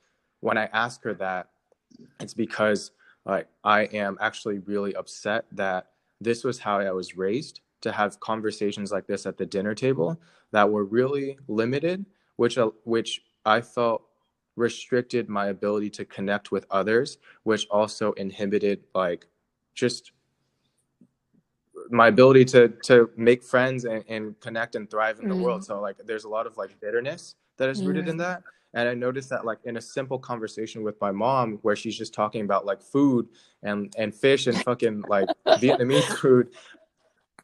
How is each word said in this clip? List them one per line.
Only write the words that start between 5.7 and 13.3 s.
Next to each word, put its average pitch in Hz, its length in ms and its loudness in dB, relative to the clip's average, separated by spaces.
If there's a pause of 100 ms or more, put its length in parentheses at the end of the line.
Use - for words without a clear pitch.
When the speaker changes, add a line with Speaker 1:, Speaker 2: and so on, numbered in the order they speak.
Speaker 1:
this 117 220 -2
was 127 160 -4
how 104 200 -2
I 98 120 -2
was 92 260 -8
raised, 101 440 -4 (200)
to 113 100 -4
have 104 300 -2
conversations 107 680 -4
like 95 160 -6
this 98 180 -6
at 92 120 -8
the 95 80 -4
dinner 101 300 -4
table 131 460 -2 (300)
that 104 200 4
were 104 140 0
really 135 520 0 (100)
limited, 139 580 -2 (320)
which, 120 200 0
uh, 113 140 2 (140)
which 113 360 -2 (240)